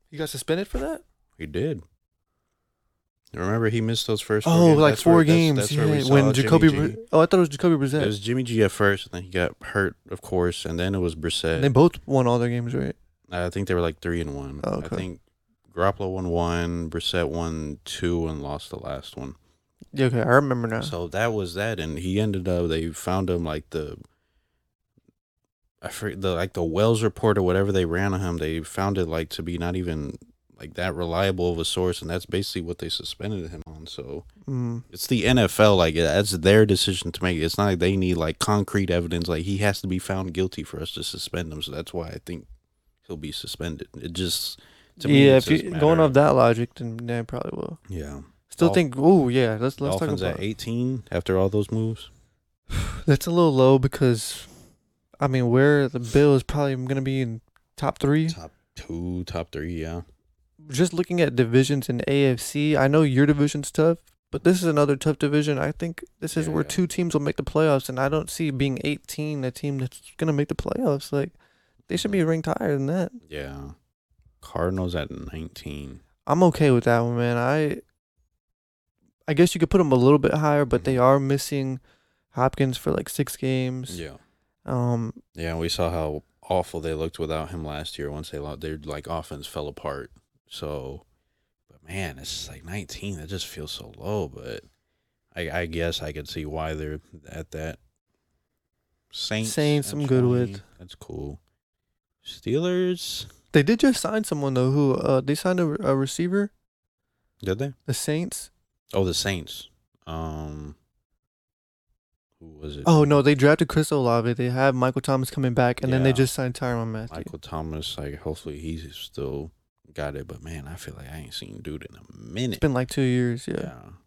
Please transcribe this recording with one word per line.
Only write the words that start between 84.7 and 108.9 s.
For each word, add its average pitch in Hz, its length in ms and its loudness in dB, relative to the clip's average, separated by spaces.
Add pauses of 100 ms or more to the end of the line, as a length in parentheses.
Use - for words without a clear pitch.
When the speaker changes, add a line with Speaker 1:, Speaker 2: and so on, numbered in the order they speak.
Speaker 2:
Yeah, 82 160 -6
and 82 100 -4
we 82 80 -2
saw 85 220 -2
how 78 340 -4 (240)
awful 87 320 -2
they 80 120 -4
looked 80 280 -6
without 80 300 -6
him 82 140 -10
last 73 360 -10
year. 71 100 -8
Once 73 200 -12
they 73 100 -10
lo-, 73 160 -10
their, 78 260 -10
like, 73 240 -12
offense 78 400 -10
fell 73 220 -10
apart. 69 420 -10 (380)
So, 71 560 -12 (640)
but - 160 -20
man, 85 320 -10
it's - 140 -12
just, - 180 -10
like, 69 140 -18
nineteen. 95 540 -10
That 78 100 -14
just 92 180 -8
feels - 240 -12
so - 260 -14
low, 98 320 -6
but - 360 -14 (720)
I, 82 140 -6 (100)
I 87 60 -4
guess 82 360 -4
I 76 80 -10
could 73 180 -12
see 78 160 -10
why 78 300 -6
they're 76 260 -8 (280)
at 80 240 -14
that. 78 260 -10 (1300)
Saints 107 400 -6
Speaker 1:
Saints, 147 360 0
Speaker 2:
at - 60 -10
Speaker 1:
I'm 147 140 -4
good 127 160 4
with. 123 260 2
Speaker 2:
twenty. 98 120 -14 (180)
That's 90 160 -20
cool. 73 440 -12 (880)
Steelers. 180 1000 -4 (260)
Speaker 1:
They 147 100 8
did 220 180 4
just 269 200 4
sign 214 240 -2
someone, 139 300 -2
though, 127 160 2
who, 139 240 4
uh, 131 260 2
they 135 140 -2
signed 185 260 0
a, 170 40 2 (220)
a 135 80 2
receiver. 175 580 -2 (920)
Speaker 2:
Did 98 160 -2
they? 143 140 -4 (140)
Speaker 1:
The 139 80 -2
Saints. - 560 -4 (440)